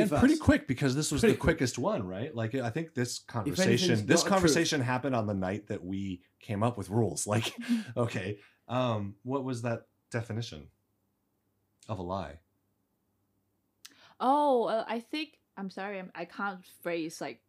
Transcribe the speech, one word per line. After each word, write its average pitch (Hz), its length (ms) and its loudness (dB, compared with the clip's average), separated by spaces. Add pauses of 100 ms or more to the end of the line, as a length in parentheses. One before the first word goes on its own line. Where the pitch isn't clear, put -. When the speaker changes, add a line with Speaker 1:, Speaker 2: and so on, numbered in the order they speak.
Speaker 1:
again, 214 40 4
pretty 277 280 6
Speaker 2:
fast. 311 60 0
Speaker 1:
quick, - 240 4
because 131 300 0
this 151 160 -2
was 143 80 0
Speaker 2:
Pretty 214 140 6
Speaker 1:
the - 40 -4
Speaker 2:
quick. 165 200 2
Speaker 1:
quickest 127 200 0
one, 120 300 0
right? 101 260 -6
Like, 113 220 -4
I 120 140 -2
think 160 240 -6
this 120 260 -2
Speaker 2:
If - 80 -20
anything, - 60 -12
Speaker 1:
conversation, 117 580 2
Speaker 2:
it's 110 120 2
Speaker 1:
this 165 180 6
Speaker 2:
not 165 60 -2
a - 20 2
truth. - 0 -
Speaker 1:
conversation 165 500 4
happened 127 340 0
on 110 140 0
the 107 60 0
night 95 340 -2
that 98 160 -6
we 95 380 -6 (180)
came 104 240 -2
up 120 140 2
with 95 120 -8
rules. 104 380 0
<laughs> 104 80 2
Like, 113 180 0 (220)
Speaker 3:
<laughs> 202 220 -6
Speaker 1:
okay, 104 420 -2 (300)
um, 113 540 -2
what 127 200 -4
was 123 200 -4
that 117 240 -4 (220)
definition 110 600 -8 (1200)
of 101 100 -6
a - 20 -8
lie? 87 380 -8 (1800)
Speaker 3:
Oh, 269 460 4
uh, 214 220 -2
I 233 120 -4
think, 302 380 -8 (200)
I'm 196 120 -8
sorry, 196 300 -8
I'm, 185 160 -12
I 175 100 -10
can't 190 380 -8 (180)
phrase, 170 400 -4
like, 139 280 -8